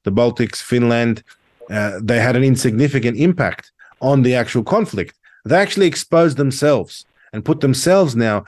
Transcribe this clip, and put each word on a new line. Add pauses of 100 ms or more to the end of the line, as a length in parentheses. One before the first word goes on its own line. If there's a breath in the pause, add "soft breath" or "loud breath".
the
Baltics, (140)
Finland, (460 soft breath)
uh, (100)
they
had
an
insignificant (120)
impact (300 soft breath)
on
the
actual
conflict. (320 soft breath)
They
actually
exposed
themselves (260 soft breath)
and
put
themselves
now (100)